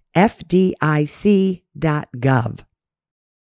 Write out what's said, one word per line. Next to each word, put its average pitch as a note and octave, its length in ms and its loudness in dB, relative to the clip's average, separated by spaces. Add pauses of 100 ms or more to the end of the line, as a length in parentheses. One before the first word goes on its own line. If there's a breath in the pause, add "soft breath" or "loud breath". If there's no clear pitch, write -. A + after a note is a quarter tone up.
(140)
F F3+ 320 0
D F3+ 340 2
I D3+ 260 0
C F#3+ 580 0 (140)
dot D3 380 -4
gov. A#2+ 440 -2 (960)